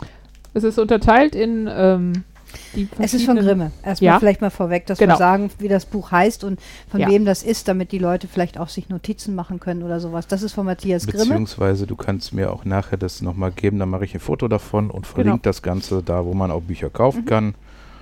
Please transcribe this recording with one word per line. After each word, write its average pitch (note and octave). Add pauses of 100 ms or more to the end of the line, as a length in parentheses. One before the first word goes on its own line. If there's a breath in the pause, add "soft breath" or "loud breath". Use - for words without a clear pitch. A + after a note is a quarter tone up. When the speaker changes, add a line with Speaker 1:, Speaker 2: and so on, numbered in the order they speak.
(540 loud breath)
Speaker 1:
Es G#3+
ist A3
unterteilt A3+
in, A3
ähm, F#3 (540 loud breath)
die G3+ (140)
Speaker 2:
Es A3
ist A#3+
von B3+
Speaker 1:
verschiedenen G#3
Speaker 2:
Grimme. F3+ (100)
Erstmal F#3+
Speaker 1:
Ja. F#3
Speaker 2:
vielleicht G#3
mal G3
vorweg, F3
dass F#3+
Speaker 1:
Genau. F#3
Speaker 2:
wir -
sagen, F#3+
wie G3+
das G3
Buch -
heißt G3
und G3 (280 loud breath)
von G3+
Speaker 1:
Ja. G3
Speaker 2:
wem G#3
das G3
ist, A3
damit F#3
die F#3+
Leute F3+
vielleicht -
auch E3
sich -
Notizen G3
machen F3+
können F3
oder F3
sowas. E3+
Das G3
ist G#3
von G3
Matthias F3+
Grimme. G#3
Speaker 3:
Beziehungsweise G2+
du -
kannst -
mir F#2+
auch -
nachher G2
das F#2
nochmal F#2
geben, G2+
dann F#2+
mache F#2
ich -
ein F2+
Foto C#3+
davon G#2+
und G2
Speaker 1:
Genau. -
Speaker 3:
verlinke A2+
das G2
Ganze F#2
da, F2
wo F2+
man F#2
auch E2
Bücher E2+
kaufen C3+
Speaker 2:
Mhm. A#3
Speaker 3:
kann. G#2+ (480 soft breath)